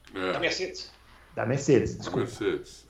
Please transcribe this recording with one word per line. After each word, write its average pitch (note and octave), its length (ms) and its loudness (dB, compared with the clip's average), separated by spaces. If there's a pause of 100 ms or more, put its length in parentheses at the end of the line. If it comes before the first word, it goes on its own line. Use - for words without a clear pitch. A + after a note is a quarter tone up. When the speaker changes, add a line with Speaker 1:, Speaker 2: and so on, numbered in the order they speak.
(140)
Speaker 1:
É. F#2 200 -2
Speaker 2:
Da F2+ 60 -2
Mercedes. E3+ 520 -4 (420)
Speaker 3:
Da A2+ 120 -2
Mercedes, C3 480 4
Speaker 1:
Da - 60 -10
Speaker 3:
desculpa. - 280 -2
Speaker 1:
Mercedes, - 640 -4